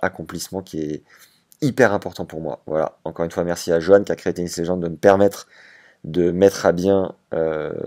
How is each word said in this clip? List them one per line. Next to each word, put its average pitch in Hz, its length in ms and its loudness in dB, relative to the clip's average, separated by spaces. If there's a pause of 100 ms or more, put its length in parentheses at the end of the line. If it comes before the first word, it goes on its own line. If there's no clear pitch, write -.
accomplissement 92 600 -8
qui 80 200 -10
est 76 220 -8 (580)
hyper 117 320 2
important 92 320 -6
pour 80 160 -12
moi. 73 240 -10
Voilà. 78 380 -4
Encore 82 200 -6
une 85 80 -4
fois, 90 120 -2
merci 87 280 -4
à 82 80 4
Johan 98 240 6
qui 87 80 -4
a 82 40 -4
créé 85 180 -4
Tennis 87 240 -8
Légende 90 240 -4
de 85 80 -4
me 82 60 -10
permettre 98 520 4 (560)
de 87 280 0
mettre 92 340 4
à 87 80 6
bien, 92 420 0 (180)
euh, 80 380 -2 (160)